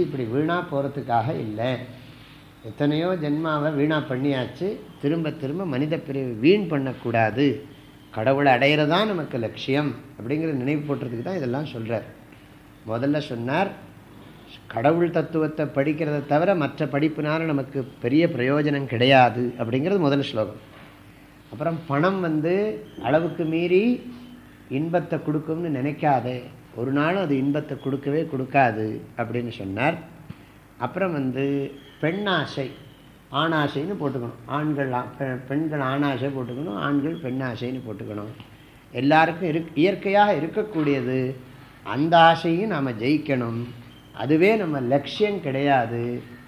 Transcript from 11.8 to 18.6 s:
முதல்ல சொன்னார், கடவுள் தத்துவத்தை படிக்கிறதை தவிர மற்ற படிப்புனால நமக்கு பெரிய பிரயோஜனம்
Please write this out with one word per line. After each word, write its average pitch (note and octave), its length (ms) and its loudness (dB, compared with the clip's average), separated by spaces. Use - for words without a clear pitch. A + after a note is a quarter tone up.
முதல்ல C#3 280 0
சொன்னார், C3+ 380 -2
கடவுள் D#3+ 440 2
தத்துவத்தை D#3 480 0
படிக்கிறதை D3 460 0
தவிர D#3+ 200 4
மற்ற C#3+ 200 -2
படிப்புனால D3+ 580 0
நமக்கு C#3 280 -2
பெரிய C#3+ 200 4
பிரயோஜனம் C#3 580 2